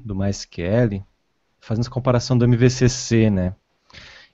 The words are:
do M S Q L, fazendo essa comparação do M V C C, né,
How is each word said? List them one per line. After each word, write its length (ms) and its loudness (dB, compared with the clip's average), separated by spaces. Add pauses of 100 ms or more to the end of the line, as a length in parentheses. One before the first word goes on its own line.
do 120 -8
M 160 -2
S 180 -8
Q 140 -12
L, 420 0 (560)
fazendo 220 -4
essa 80 -8
comparação 480 0
do 80 2
M 100 4
V 140 4
C 180 2
C, 400 0
né, 260 -2 (800)